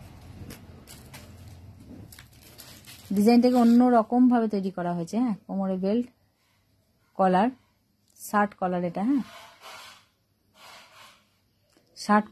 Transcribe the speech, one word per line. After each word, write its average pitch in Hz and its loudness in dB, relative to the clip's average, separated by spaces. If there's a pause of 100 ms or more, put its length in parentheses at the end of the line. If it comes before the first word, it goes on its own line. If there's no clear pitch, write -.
(3250)
ডিজাইনটাকে 240 4
অন্য 233 6 (180)
রকম 240 0 (120)
ভাবে 226 0
তৈরি 196 -4
করা 175 -6
হয়েছে। 170 -8
হ্যাঁ, 226 -2 (100)
কোমরে 190 -6
বেল্ট, 226 -2 (1080)
কলার, 190 2 (680)
শার্ট 208 -2
কলার 180 -4
এটা। 180 -8
হ্যাঁ, 269 0 (2750)
শার্ট 208 0